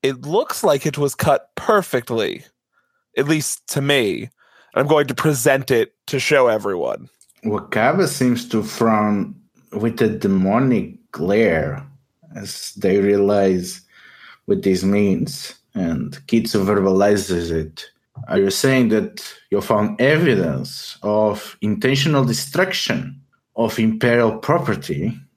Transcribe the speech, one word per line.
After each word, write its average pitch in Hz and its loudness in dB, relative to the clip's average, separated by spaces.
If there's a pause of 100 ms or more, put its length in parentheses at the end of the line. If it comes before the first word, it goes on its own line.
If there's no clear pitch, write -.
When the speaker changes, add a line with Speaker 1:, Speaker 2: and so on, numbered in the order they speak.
Speaker 1:
it 131 -2
looks 180 -4
like 147 2
it 147 -2
was 143 -2
cut - 0
perfectly, 123 -2 (720)
at 139 0
least - -2
to 143 -2
me. 127 0 (460)
I'm 139 2
going 147 4
to 127 -6
present 135 0
it 113 2 (140)
to 139 -4
show 131 0
everyone. 92 -4 (360)
Speaker 2:
Wakaba 113 0
seems - 0
to 196 0
frown 107 0 (360)
with 113 -2
a 110 4
demonic 101 0
glare 80 0 (500)
as - -14
they 101 2
realize 98 2 (640)
what 95 -2
this 92 2
means, 101 0 (180)
and 82 -4 (140)
Kitsu 110 0
verbalizes 98 2
it. 78 -6 (380)
"Are 98 0
you 98 2
saying 127 2
that - -2 (180)
you 98 0
found 107 0
evidence 107 0
of 104 0
intentional 135 2
destruction - -4 (340)
of 113 0
imperial 113 2
property 117 -2 (200)